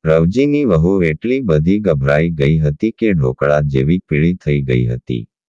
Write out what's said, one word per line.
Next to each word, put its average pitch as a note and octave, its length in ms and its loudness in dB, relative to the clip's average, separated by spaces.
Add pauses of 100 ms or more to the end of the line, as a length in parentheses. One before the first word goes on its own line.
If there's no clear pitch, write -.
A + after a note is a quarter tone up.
રવજીની A#2+ 600 2
વહુ F#2 360 2
એટલી A2 400 -2
બધી F2+ 380 0
ગભરાઈ D2+ 500 0
ગઈ D2+ 280 0
હતી D#2 340 -2
કે A2 200 -2
ઢોકળા C#2+ 500 0
જેવી C#2+ 380 0
પીળી E2 360 0
થઈ D2 260 -2
ગઈ B1 260 0
હતી. A#1+ 420 -8 (200)